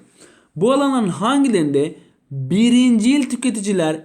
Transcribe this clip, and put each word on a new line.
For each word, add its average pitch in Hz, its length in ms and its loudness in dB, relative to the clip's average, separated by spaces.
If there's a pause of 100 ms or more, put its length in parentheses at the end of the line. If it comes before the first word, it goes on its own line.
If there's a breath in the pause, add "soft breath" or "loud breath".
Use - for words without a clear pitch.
(560 soft breath)
Bu 202 160 2
alanların 269 360 0
hangilerinde 170 880 0 (360 loud breath)
birincil 233 920 2
tüketiciler 202 840 -4